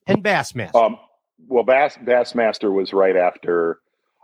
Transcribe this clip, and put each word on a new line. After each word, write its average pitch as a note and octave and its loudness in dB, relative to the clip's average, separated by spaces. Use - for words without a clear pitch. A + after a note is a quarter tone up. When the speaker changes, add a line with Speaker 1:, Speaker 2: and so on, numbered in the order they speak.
Speaker 1:
and G3 -2
Bassmaster? C#3 -4
Speaker 2:
Um, A2+ 2
well, A#2+ 0
Bass-, C3+ 2
Bassmaster A#2 -2
was F#2+ -2
right F#2+ 2
after. E2+ -2